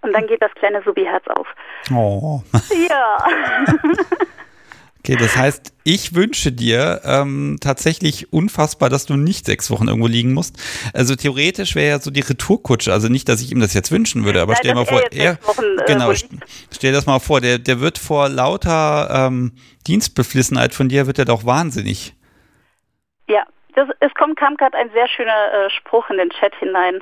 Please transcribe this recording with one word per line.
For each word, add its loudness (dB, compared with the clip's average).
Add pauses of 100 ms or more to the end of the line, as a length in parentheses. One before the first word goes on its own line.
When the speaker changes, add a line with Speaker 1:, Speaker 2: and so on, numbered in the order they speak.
Speaker 1:
Und -2
dann 2
geht 0
das 0
kleine 0
Subi-Herz -2
auf. -4 (460)
Speaker 2:
Oh. 0 (480)
Speaker 1:
Ja. 2 (120)
<laughs> 0 (1700)
Speaker 2:
Okay, 0
das 2
heißt, 0 (100)
ich -2
wünsche 0
dir, 0
ähm, -2
tatsächlich -2
unfassbar, 0
dass 0
du 0
nicht 0
sechs -2
Wochen 0
irgendwo 0
liegen 2
musst. -6 (320)
Also 0
theoretisch -2
wäre 2
ja 0
so -10
die -2
Retourkutsche, 0
also 2
nicht, 0
dass 2
ich -8
ihm -2
das 2
jetzt 0
wünschen 0
würde, 2
aber 0
Speaker 1:
Nein, 2
Speaker 2:
stell 0
dir 2
mal 2
Speaker 1:
dass -2
er 0
Speaker 2:
vor, 4
Speaker 1:
jetzt -4
Speaker 2:
er, 2
Speaker 1:
sechs -6
Wochen, 0
äh, -2
Speaker 2:
genau, 2
Speaker 1:
wo 2
Speaker 2:
st-, -4
Speaker 1:
liegt. -16 (280)
Speaker 2:
stell 0
das 0
mal 4
vor, 2
der, 2
der -2
wird -2
vor 0
lauter, 0
ähm, 0 (340)
Dienstbeflissenheit 0
von 0
dir, 2
wird -4
er 2
doch 0
wahnsinnig. -2 (1120)
Speaker 1:
Ja, 4 (320)
das, 2 (120)
es 2
kommt, 0
kam 2
grad 0
ein -2
sehr 2
schöner, 0
äh, -2
Spruch -2
in -2
den 0
Chat 0
hinein. 0